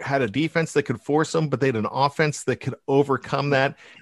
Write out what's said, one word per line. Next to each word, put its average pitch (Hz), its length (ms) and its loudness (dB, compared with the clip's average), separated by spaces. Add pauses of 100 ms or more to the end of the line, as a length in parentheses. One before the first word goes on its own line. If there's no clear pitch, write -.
had 139 200 -2
a 117 60 2
defense 156 440 -2
that 147 120 2
could 117 160 -4
force 151 320 0
them, 160 160 0
but 131 120 -4
they 135 60 2
had 123 100 0
an 107 160 -2
offense 139 520 0
that 127 120 0
could - 180 -8 (140)
overcome 139 640 0
that 139 260 2 (260)